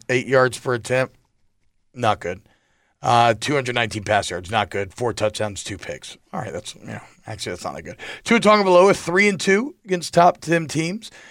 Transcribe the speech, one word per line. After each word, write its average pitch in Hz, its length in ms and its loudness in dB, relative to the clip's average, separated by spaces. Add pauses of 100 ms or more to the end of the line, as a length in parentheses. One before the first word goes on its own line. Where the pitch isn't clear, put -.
Eight 127 180 0
yards 127 320 4
per 131 140 -2
attempt. 123 420 -2 (760)
Not 110 260 0
good. 90 220 -8 (600)
Uh, 120 380 4
two 135 140 -4
hundred 127 220 -2
nineteen 110 280 -4
pass 101 260 0
yards. 90 200 -8
Not 107 200 0
good. 98 240 -6
Four 117 200 -4
touchdowns, 107 500 -4
two 98 140 -10
picks. - 400 -14 (140)
All - 80 -10
right, - 140 -10
that's, - 220 -12
you - 100 -20
know, 110 160 -14 (260)
actually, 110 240 -10
that's - 140 -10
not 71 100 -8
that 80 80 -14
good. 87 140 -16 (260)
Tua 233 160 2
Tagovailoa, 190 560 6
three 190 320 0
and 202 120 0
two 208 360 0 (100)
against 180 280 -6
top 175 260 4
ten 165 280 -2
teams. 165 440 -6 (200)